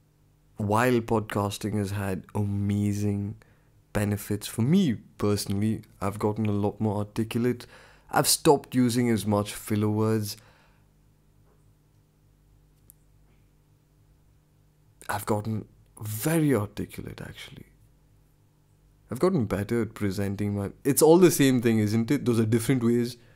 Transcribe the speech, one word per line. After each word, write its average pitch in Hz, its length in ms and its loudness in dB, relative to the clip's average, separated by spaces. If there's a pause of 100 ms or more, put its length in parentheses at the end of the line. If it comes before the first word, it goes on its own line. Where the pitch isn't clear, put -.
(560)
while 117 440 2
podcasting 107 800 -2
has 101 120 -2
had 98 340 -4 (100)
amazing 101 1000 -2 (560)
benefits 101 540 -2
for - 160 -4
me 151 340 2 (220)
personally, 104 640 -2 (180)
I've 101 180 -4
gotten 107 280 -2
a 107 60 0
lot 101 280 -2
more 107 160 0
articulate. 117 720 -4 (440)
I've - 180 0
stopped - 460 2
using 123 360 2
as 101 160 0
much 104 280 0
filler 107 340 -2
words. 107 480 0 (4000)
I've 104 180 -6
gotten 107 400 -4 (340)
very 139 540 0
articulate, - 680 -6
actually. - 460 -18 (1400)
I've 120 100 -10
gotten 180 260 2
better 101 360 -2
at 110 120 -6
presenting 101 640 -4
my, 101 140 -4 (140)
it's 139 180 2
all 160 160 8
the 180 120 8
same 135 320 4
thing, 113 160 4
isn't 113 320 2
it? 139 140 -2
Those 113 160 2
are 113 60 2
different 117 360 0
ways. 120 340 0 (200)